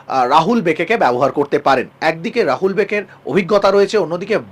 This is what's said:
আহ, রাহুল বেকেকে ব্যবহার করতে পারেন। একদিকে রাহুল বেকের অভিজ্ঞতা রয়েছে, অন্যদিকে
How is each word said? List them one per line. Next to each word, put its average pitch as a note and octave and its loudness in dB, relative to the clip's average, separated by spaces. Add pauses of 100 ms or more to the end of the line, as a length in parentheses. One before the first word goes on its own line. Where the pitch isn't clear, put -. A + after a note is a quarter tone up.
আহ, C3 0
রাহুল E3 2
বেকেকে E3+ -2
ব্যবহার C3 0
করতে C#3+ -2
পারেন। C3 0 (120)
একদিকে E3 -2
রাহুল D3+ 0
বেকের G3+ -2 (240)
অভিজ্ঞতা G3 2
রয়েছে, G3+ 2
অন্যদিকে F3+ -2 (140)